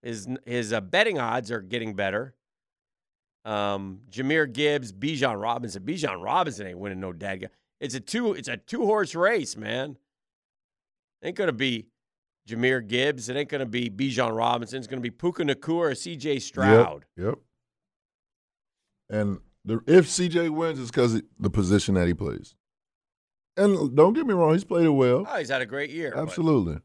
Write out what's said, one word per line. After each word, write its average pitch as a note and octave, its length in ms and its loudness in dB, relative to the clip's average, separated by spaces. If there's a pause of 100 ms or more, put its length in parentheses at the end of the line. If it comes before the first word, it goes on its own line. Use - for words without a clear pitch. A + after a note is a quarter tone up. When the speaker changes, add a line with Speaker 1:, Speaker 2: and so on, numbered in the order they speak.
Speaker 1:
His, A#2 260 -10 (160)
his, A#2+ 280 -4
uh, A2+ 80 0
betting F#3 380 0
odds A#2 320 -2
are A2+ 100 -4
getting A2 340 -8
better. G2+ 400 -4 (1080)
Um, G2+ 560 -4 (100)
Jahmyr C3+ 420 0
Gibbs, C#3 400 -2
Bijan B2 480 -2
Robinson. A2 440 -6
Bijan C3 380 -4
Robinson B2 440 -2
ain't F2+ 140 -12
winning G2 180 -8
no F#2 140 -8
dadga-, F#2+ 380 -10 (280)
it's B2+ 160 -8
a C3 60 -8
two, A3+ 320 -2
it's - 160 -8
a A#2+ 80 -6
two-horse G#3+ 580 -2
race, F3+ 420 0
man. A#2+ 400 -6 (1300)
Ain't F3+ 140 -8
gonna F3+ 160 0
be A#2 340 -2 (600)
Jahmyr A#2+ 380 0
Gibbs. B2 420 0
It B2+ 80 -4
ain't C#3+ 120 -4
gonna C3+ 180 -4
be A#2+ 220 -4
Bijan A2+ 480 -2
Robinson. A#2+ 420 0
It's B2 100 -12
gonna C3 120 -8
be A#2+ 120 -6
Puka F3 320 -2
Nacua D#3+ 480 0
or - 20 -2
C E3+ 220 -10
J C#3 240 -2
Stroud. A2 680 4 (100)
Speaker 2:
Yep, F2+ 100 -6
yep. A#2 120 -4 (1700)
And G#2 300 -2 (260)
the, A2+ 220 -2
if E3 220 8
C F3+ 200 -2
J E3+ 200 0
wins, D#3 320 -2
it's A#2+ 100 -10
'cause A#2+ 240 2
of A2 80 0 (160)
the G2 120 0
position G2 440 2
that F2+ 140 4
he F2+ 60 2
plays. C2+ 420 -8 (1000)
And F3+ 400 4
don't E3+ 160 8
get D4 140 0
me G#3 80 2
wrong, D#3+ 200 6
he's F#3+ 100 0
played E3+ 220 2
it D#3 40 6
well. C3+ 380 4
Speaker 1:
Oh, B3+ 100 -4
he's C#3 120 -6
had C3 120 0
a A#2+ 40 -4
great C3+ 240 -6
year, D3+ 240 -6
but, - 80 -2
Speaker 2:
Absolutely. C#3+ 640 2